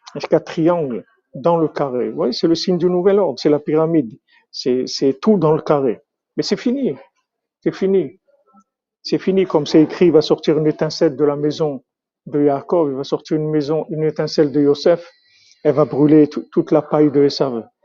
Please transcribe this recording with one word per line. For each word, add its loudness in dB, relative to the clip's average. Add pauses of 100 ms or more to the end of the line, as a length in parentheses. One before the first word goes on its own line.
(160)
Il -8
y -8
a -12
quatre 0
triangles -2 (300)
dans 0
le 0
carré. -4
Oui, -4
c'est -2
le 4
signe -2
du 0
nouvel 2
ordre, -2
c'est 0
la 2
pyramide. -2 (340)
C'est, -4
c'est -2
tout 4
dans 2
le 0
carré. 0 (340)
Mais -4
c'est -2
fini. -4 (640)
C'est -2
fini. -2 (840)
C'est -2
fini, 0
comme -2
c'est 6
écrit, 2
il 4
va 6
sortir 0
une 0
étincelle -2
de -2
la 0
maison -4 (420)
de -2
Yaakov, 0
il -6
va -8
sortir -6
une -4
maison, -2
une -4
étincelle 0
de 2
Yosef, 2 (560)
elle 2
va 4
brûler 4
tout, -10
toute -2
la 2
paille 0
de 2
Esav. -2 (220)